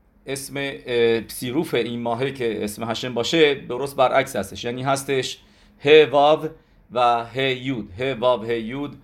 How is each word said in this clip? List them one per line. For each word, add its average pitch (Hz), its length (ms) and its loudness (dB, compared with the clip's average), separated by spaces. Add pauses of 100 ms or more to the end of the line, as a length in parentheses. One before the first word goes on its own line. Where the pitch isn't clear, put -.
(260)
اسم، 135 320 -8
اه، 120 640 0
צירוף 127 520 -4
این 120 280 -2
ماهه 117 300 -2
که 117 320 -4
اسم 107 200 -8
هشم 117 300 -6
باشه، 143 420 2
درست 123 400 -8
برعکس 131 400 2
هستش. 98 280 -6
یعنی 123 200 -6
هستش 139 540 -2 (420)
ه 147 320 8
واو 147 360 4 (440)
و 117 340 2
ه 117 160 -6
یود. 127 480 -4 (100)
ه 131 140 -2
واو، 120 300 2
ه 117 160 -4
یود 127 440 -8